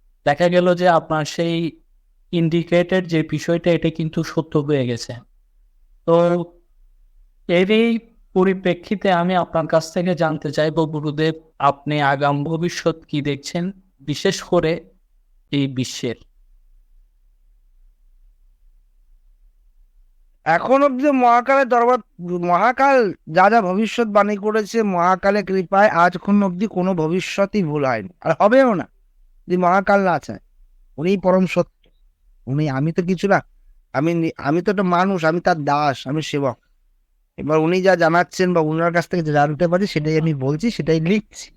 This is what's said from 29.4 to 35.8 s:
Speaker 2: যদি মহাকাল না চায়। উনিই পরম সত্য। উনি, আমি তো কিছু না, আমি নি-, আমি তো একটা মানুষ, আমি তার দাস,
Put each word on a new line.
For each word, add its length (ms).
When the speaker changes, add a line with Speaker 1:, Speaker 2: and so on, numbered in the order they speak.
Speaker 2:
যদি 100
মহাকাল 440
না 180
চায়। 200
উনিই 200
পরম 300
সত্য। 440
উনি, 240
আমি 220
তো 100
কিছু 260
না, 160
আমি 220
নি-, 220
আমি 260
তো 80
একটা 120
মানুষ, 420
আমি 160
তার 240
দাস, 420